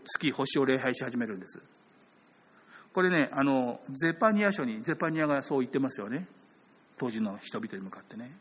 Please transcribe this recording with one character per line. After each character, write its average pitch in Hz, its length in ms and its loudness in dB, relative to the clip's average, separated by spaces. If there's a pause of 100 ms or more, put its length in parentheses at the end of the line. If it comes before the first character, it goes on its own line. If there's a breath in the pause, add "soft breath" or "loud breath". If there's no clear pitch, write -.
月、 - 260 0
星 139 280 0
を 139 60 4
礼 131 120 4
拝 127 160 0
し 127 100 -4
始 123 140 -4
め 117 80 0
る 107 120 -8
ん - 20 -10
で - 80 -14
す。 - 120 -14 (1300 loud breath)
こ 190 80 2
れ 180 80 6
ね、 156 220 4
あ 135 120 2
の、 131 460 2
ゼ 160 240 0
パ 220 180 4
ニ 208 140 4
ア 202 60 4
書 202 140 -2
に、 - 180 -4
ゼ 160 120 0
パ 165 140 0
ニ 160 120 0
ア 151 60 2
が 139 140 2
そ 139 160 0
う - 20 4
言 123 80 2
っ - 40 -10
て 135 80 0
ま 135 100 2
す - 100 -6
よ 101 100 -6
ね。 156 180 -6 (720)
当 127 120 -2
時 110 120 -4
の 101 200 -2
人 - 180 -8
々 107 180 -8
に 95 60 -8
向 95 80 -10
か 95 100 -14
っ - 20 -20
て - 140 -16
ね。 127 240 -12